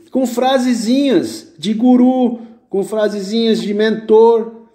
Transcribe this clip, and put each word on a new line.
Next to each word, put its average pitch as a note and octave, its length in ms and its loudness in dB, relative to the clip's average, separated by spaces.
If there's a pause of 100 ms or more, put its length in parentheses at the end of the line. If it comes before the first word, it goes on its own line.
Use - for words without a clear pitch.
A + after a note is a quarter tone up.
com B3+ 160 -2
frasezinhas B3 1300 -2
de F#3 140 -4
guru, B3 640 2 (300)
com G3 140 -4
frasezinhas G#3 800 -2
de G3 120 -4
mentor. A3 800 2 (220)